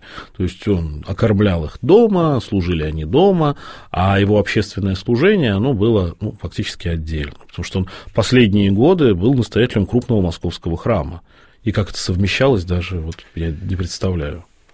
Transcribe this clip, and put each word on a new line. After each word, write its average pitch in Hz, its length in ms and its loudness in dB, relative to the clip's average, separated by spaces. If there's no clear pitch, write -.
То - 60 -6
есть - 260 -4
он 80 400 -2
окормлял 98 580 2
их - 180 -10
дома, 175 600 4
служили 87 380 -2
они 78 240 -4
дома, 156 500 2
а 98 280 2
его 101 200 4
общественное 98 560 -2
служение, 139 560 2
оно 113 240 0
было, 98 460 2
ну, 107 200 -6
фактически - 460 -8
отдельно, 78 480 -6
потому - 160 -10
что - 180 -4
он 92 60 -2
последние 104 560 4
годы 135 420 4
был 104 220 2
настоятелем 113 500 0
крупного 120 360 0
московского 85 540 -4
храма. 85 460 -4
И 104 120 -2
как 101 160 0
это - 100 -10
совмещалось, 98 640 0
даже 87 360 -4
вот 82 180 -8
я 82 160 -4
не 92 240 -6
представляю. 87 720 -4